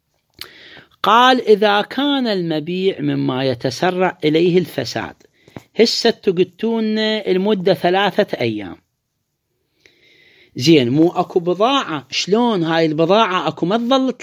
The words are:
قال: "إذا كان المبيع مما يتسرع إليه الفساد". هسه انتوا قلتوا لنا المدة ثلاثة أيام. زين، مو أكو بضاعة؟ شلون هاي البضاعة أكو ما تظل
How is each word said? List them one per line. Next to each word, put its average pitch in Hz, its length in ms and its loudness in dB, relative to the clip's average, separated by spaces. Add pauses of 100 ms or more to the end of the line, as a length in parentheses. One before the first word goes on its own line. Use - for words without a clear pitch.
(1040)
قال: 247 380 4
"إذا 208 400 2
كان 269 460 -4
المبيع 175 760 -2
مما 139 440 -2
يتسرع 170 800 -2
إليه 165 340 4
الفساد". 120 580 -4 (640)
هسه 233 300 2
انتوا 214 240 -2
قلتوا 220 480 -2
لنا 214 460 -2
المدة 190 460 0
ثلاثة 190 680 0
أيام. 107 420 -6 (1700)
زين، 131 340 4
مو 156 200 4
أكو 175 300 -2
بضاعة؟ 180 720 -2
شلون 214 520 0
هاي 165 220 0
البضاعة 165 600 0
أكو 160 180 -4
ما 196 120 0
تظل 254 460 0